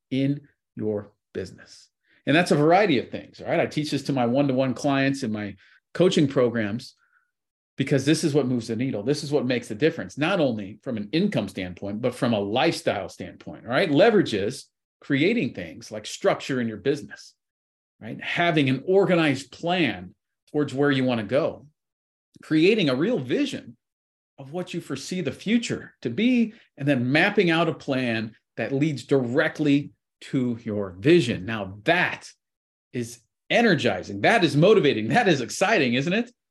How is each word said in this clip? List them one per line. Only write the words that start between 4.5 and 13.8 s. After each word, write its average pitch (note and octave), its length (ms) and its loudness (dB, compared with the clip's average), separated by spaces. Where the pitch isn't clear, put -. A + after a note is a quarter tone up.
clients C3+ 500 0
in A2 80 -4
my G#2 240 -8
coaching F3 340 4
programs A#2 680 -2
because C#3 280 0
this D#3 180 2
is D3 100 0
what C3+ 140 2
moves B2 200 -2
the A2+ 100 -4
needle. A2+ 260 -4
This D3 200 -2
is C#3 80 -8
what C3 140 0
makes B2 220 -2
the A2 80 -8
difference, C#3 420 -2
not E3+ 220 0
only A2 440 -2
from B2 120 -6
an G#2 160 -8
income D3+ 380 0
standpoint, G2 520 -8
but B2+ 140 -2
from A#2+ 180 0
a G#2 60 2
lifestyle G#2+ 680 -2
standpoint, - 560 -16
all A2+ 60 -8
right? D#3+ 200 0